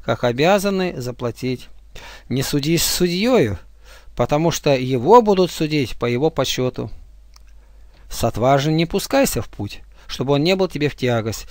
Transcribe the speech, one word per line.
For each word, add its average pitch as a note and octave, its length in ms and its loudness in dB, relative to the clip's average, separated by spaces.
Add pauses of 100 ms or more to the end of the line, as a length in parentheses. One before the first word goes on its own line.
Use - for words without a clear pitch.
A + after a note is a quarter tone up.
как A#2+ 200 -2
обязанный F3+ 720 2
заплатить. B2 720 -6 (640)
Не B2+ 120 -2
судись D3 420 0
с - 120 0
судьею, F3+ 640 2 (560)
потому D3+ 360 2
что C#3+ 240 2
его C3 460 6
будут F#3+ 300 2
судить D3+ 460 -2
по - 80 -4
его B2 240 0
почету. B2+ 600 -4 (1200)
С - 140 -4
отважным C3+ 520 2
не E3 100 2
пускайся G3 560 0
в - 80 -10
путь, - 320 -10 (260)
чтобы C3 260 -2
он C#3+ 100 2
не F#3 120 2
был F#3 120 0
тебе D3 220 -2
в - 60 -6
тягость, A2+ 560 -2